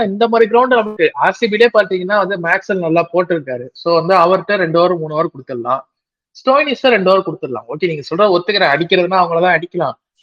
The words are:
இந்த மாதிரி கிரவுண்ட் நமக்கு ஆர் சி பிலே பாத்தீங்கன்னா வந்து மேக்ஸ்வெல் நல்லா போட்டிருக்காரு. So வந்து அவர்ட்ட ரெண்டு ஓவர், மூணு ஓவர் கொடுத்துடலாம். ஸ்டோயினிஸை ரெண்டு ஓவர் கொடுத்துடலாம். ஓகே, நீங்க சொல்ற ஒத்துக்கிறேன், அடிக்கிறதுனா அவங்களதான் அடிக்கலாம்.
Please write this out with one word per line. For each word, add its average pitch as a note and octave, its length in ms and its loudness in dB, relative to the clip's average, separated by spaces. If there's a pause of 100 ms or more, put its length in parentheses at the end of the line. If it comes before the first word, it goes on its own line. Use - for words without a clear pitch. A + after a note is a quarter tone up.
இந்த G#3 260 0
மாதிரி A3+ 180 4
கிரவுண்ட் B3 280 2
நமக்கு G#3+ 380 0
ஆர் D#3+ 200 0
சி A#3 160 -2
பிலே G#3+ 240 2
பாத்தீங்கன்னா F#3+ 460 0
வந்து F#3+ 220 -2
மேக்ஸ்வெல் F#3 440 -2
நல்லா E3 180 2
போட்டிருக்காரு. E3 680 -4
So - 220 -8
வந்து E3 200 2
அவர்ட்ட F#3 420 2
ரெண்டு E3 220 -2
ஓவர், F3+ 180 2
மூணு D#3 180 -10
ஓவர் D#3+ 160 -2
கொடுத்துடலாம். B2+ 520 -6 (540)
ஸ்டோயினிஸை C4+ 540 0
ரெண்டு F#3+ 200 2
ஓவர் F#3+ 160 2
கொடுத்துடலாம். C3 420 -8
ஓகே, D3+ 180 -4
நீங்க D#3 160 -6
சொல்ற F#3+ 280 0
ஒத்துக்கிறேன், F3+ 420 0
அடிக்கிறதுனா F3+ 480 0
அவங்களதான் E3+ 360 0
அடிக்கலாம். D#3+ 400 -6 (260)